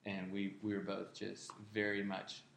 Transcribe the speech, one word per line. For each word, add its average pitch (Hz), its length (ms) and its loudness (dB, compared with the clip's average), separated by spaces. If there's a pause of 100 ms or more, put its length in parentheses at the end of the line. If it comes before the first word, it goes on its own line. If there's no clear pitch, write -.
And 95 260 -2
we, 98 300 2
we 107 140 2
were 95 80 0
both 98 320 -2
just 98 360 -6 (220)
very 104 300 4
much 95 400 -2 (120)